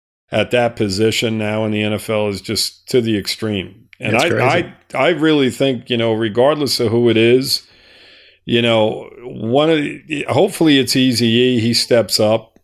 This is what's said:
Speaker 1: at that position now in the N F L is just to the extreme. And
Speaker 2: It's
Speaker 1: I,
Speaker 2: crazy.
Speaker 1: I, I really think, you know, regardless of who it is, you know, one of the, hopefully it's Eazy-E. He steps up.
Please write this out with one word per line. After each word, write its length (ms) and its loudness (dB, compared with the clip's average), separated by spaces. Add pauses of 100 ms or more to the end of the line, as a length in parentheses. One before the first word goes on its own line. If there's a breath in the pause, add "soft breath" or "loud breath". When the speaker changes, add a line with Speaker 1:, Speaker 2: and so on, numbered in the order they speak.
(300)
Speaker 1:
at 220 -2
that 240 0
position 600 -2
now 300 -2
in 60 -2
the 100 -2
N 100 -2
F 160 -6
L 200 0
is 120 -6
just 480 -8
to 140 2
the 160 0
extreme. 720 -6 (120)
And 140 -4
Speaker 2:
It's 100 2
Speaker 1:
I, 60 0
Speaker 2:
crazy. 420 -2 (220)
Speaker 1:
I, 40 -6
I 120 2
really 400 2
think, 400 -4
you 80 -2
know, 160 0
regardless 680 0
of 100 0
who 200 2
it 80 4
is, 480 2 (800 soft breath)
you 160 0
know, 480 0 (140)
one 460 0
of 80 2
the, 520 -8
hopefully 480 2
it's 160 0
Eazy-E. 640 2
He 140 0
steps 460 0
up. 440 -2